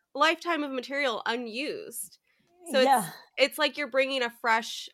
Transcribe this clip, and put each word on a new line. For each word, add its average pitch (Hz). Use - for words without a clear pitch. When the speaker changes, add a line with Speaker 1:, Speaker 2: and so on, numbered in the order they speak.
Speaker 1:
lifetime 320
of 277
material 262
unused. 233
So 269
Speaker 2:
Yeah. -
Speaker 1:
it's, 247
it's 247
like 294
you're 285
bringing 262
a 233
fresh, 226